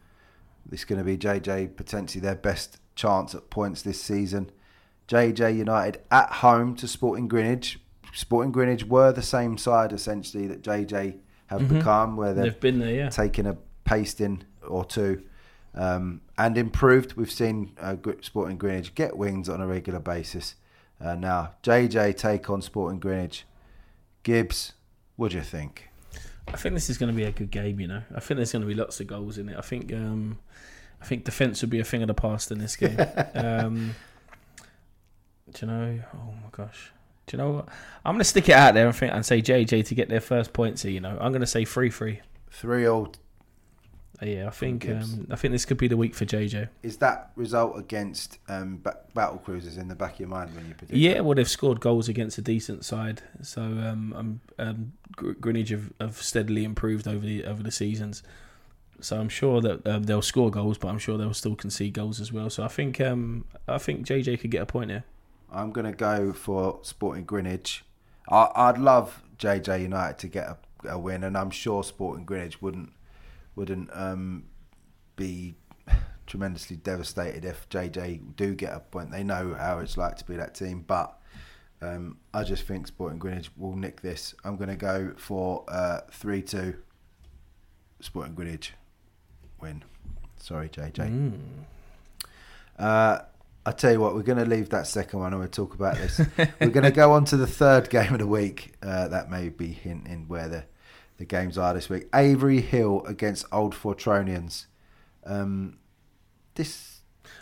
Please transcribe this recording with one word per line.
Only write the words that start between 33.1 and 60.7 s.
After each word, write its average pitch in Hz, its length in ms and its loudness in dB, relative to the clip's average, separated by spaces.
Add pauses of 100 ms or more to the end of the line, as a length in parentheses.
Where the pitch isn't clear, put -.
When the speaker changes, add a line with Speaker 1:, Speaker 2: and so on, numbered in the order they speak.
Speaker 1:
<laughs> - 180 -2
Speaker 2:
Um, 113 600 -2 (1600)
do - 140 -10
you 113 60 -4
know? 117 280 -4 (160)
Oh 113 160 -12 (100)
my 107 100 -16
gosh. - 400 -14 (360)
Do - 100 -6
you 131 60 0
know 143 80 0
what? 147 160 -4 (380)
I'm 180 100 2
gonna 220 80 4
stick - 260 6
it 160 60 12
out 135 180 12
there 113 140 10
and 117 80 2
think, - 180 -2
and 110 120 0
say 117 160 6
J 123 240 6
J 110 180 6
to 113 120 -4
get 120 140 2
their 113 120 2
first 120 320 0
points 113 300 0
here, 98 80 -4
you 95 80 -2
know. 95 200 -6
I'm 123 120 0
gonna 131 140 0
say 117 200 0
three 127 240 2
three. 110 320 -6 (280)
Speaker 1:
Three 120 360 0
all. 113 260 4 (1120)
Speaker 2:
Uh, - 60 -8
yeah, 101 200 -4
I 107 40 -8
think, 123 320 -6
Speaker 1:
Gibbs. 110 320 -4
Speaker 2:
um, 107 160 -8
I 113 40 -6
think 123 180 0
this 123 120 -2
could 123 120 0
be 127 100 2
the 117 100 2
week 113 180 2
for - 100 -4
J 107 220 0
J. 104 200 -6 (160)
Speaker 1:
Is 113 140 -10
that - 380 0
result 117 440 0
against, 101 580 -8 (100)
um, 95 300 -8
Ba-, - 200 -6 (180)
Battle 98 240 0
Cruisers 87 380 -10
in 92 100 -10
the 90 80 -12
back 87 180 -6
of - 60 -14
your 92 100 -8
mind 87 260 -8
when 82 120 -14
you 80 80 -16
predict - 220 -6
Speaker 2:
Yeah, 160 180 6
Speaker 1:
that? - 100 0
Speaker 2:
well, 147 100 4
they've 123 140 4
scored 127 320 0
goals 117 280 2
against 110 280 -4
a 113 40 -6
decent 110 440 -4
side. 110 360 -6 (200)
So, 131 220 -10
um, 110 520 -4
um, 113 260 -6 (180)
um, 113 340 -6 (220)
Gr-, - 180 -4
Greenwich 113 360 -2
have, 104 300 -6
have 110 220 -8
steadily 107 420 0
improved 107 440 -2
over 104 180 -4
the, 104 200 -4
over 104 180 -6
the 107 80 -6
seasons. 104 500 -4 (800)
So 107 180 -4
I'm 110 100 -2
sure 127 320 2
that, 107 260 0
um, 104 160 0
they'll 104 180 2
score 117 300 4
goals, 104 260 0